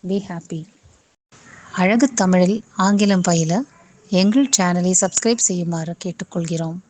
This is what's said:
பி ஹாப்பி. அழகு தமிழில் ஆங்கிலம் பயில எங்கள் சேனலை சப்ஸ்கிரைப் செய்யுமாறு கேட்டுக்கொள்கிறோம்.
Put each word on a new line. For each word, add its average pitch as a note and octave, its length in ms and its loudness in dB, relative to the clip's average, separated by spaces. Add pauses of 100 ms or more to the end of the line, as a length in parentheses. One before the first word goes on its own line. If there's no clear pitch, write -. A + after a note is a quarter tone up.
பி G3 200 -2
ஹாப்பி. E3 380 -12 (1040)
அழகு A3 420 2
தமிழில் F#3 500 2 (120)
ஆங்கிலம் G3+ 440 2
பயில E3+ 420 0 (460)
எங்கள் G#3+ 480 2
சேனலை F3+ 440 0
சப்ஸ்கிரைப் A3+ 360 0
செய்யுமாறு E3+ 680 -4
கேட்டுக்கொள்கிறோம். E3 720 -6 (140)